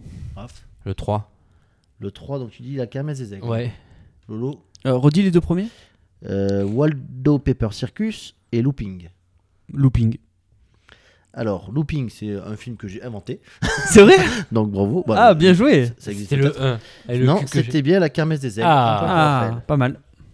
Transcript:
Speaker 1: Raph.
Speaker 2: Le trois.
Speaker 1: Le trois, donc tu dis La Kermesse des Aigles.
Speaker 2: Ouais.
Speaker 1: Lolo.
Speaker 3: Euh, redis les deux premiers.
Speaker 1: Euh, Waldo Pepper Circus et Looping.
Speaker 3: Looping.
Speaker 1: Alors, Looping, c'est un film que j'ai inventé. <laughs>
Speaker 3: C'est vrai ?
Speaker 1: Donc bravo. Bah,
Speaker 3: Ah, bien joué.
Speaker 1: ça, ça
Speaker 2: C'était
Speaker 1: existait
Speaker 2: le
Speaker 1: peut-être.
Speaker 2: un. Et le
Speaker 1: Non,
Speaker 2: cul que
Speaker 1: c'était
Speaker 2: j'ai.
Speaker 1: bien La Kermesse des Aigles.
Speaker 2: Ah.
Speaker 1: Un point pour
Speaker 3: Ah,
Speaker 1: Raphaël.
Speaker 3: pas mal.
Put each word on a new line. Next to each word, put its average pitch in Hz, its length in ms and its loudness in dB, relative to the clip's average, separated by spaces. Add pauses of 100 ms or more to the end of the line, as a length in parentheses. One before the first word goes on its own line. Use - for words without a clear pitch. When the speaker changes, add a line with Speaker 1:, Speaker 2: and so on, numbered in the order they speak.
(360)
Speaker 1:
Raph. - 320 -20 (180)
Speaker 2:
Le 98 80 -6
trois. 104 380 -6 (680)
Speaker 1:
Le 190 120 -10
trois, 143 260 -12
donc 120 140 -10
tu - 120 -20
dis 131 120 -12
La 127 120 -6
Kermesse 139 320 -8
des 107 160 -12
Aigles. 98 120 -14
Speaker 2:
Ouais. 117 240 -4 (560)
Speaker 1:
Lolo. 123 340 -8 (240)
Speaker 3:
Euh, 131 100 0
redis 147 280 4
les 190 80 0
deux 170 100 4
premiers. 185 280 -4 (560)
Speaker 1:
Euh, 98 380 -4
Waldo 131 760 -2
Pepper 120 320 -2
Circus - 640 -10 (160)
et 117 100 0
Looping. 101 460 -6 (680)
Speaker 3:
Looping. 120 440 2 (1160)
Speaker 1:
Alors, 101 380 -6
Looping, 143 380 -4
c'est 104 260 -8
un 98 200 -10
film 110 220 -14
que 107 100 -12
j'ai 90 160 -14
inventé. 120 380 -12 (200)
<laughs> 453 280 -4
Speaker 3:
C'est - 120 10
vrai ? 240 140 10 (360)
Speaker 1:
Donc 110 200 0
bravo. 101 360 -2
Bah, 180 80 2 (140)
Speaker 3:
Ah, 196 60 6
bien 180 180 6
joué. 180 320 4
Speaker 1:
ça, 120 60 -4
ça - 80 -14
Speaker 2:
C'était - 120 -12
Speaker 1:
existait 104 260 -6
Speaker 2:
le 135 140 2
Speaker 1:
peut-être. 135 100 -8
Speaker 2:
un. 127 180 -2 (300)
Et 123 100 -2
le 127 80 4
Speaker 1:
Non, 156 100 4
Speaker 2:
cul 147 80 -2
que 135 60 -12
Speaker 1:
c'était 123 220 -2
Speaker 2:
j'ai. 151 100 2
Speaker 1:
bien 175 160 4
La 165 100 2
Kermesse 156 300 -2
des 117 200 -8
Aigles. 113 100 0
Speaker 2:
Ah. 123 260 4
Speaker 1:
Un - 40 -2
point 98 80 -2
pour - 100 0
Speaker 3:
Ah, 147 240 2
Speaker 1:
Raphaël. 117 260 -4
Speaker 3:
pas 147 100 0
mal. 131 220 0 (340)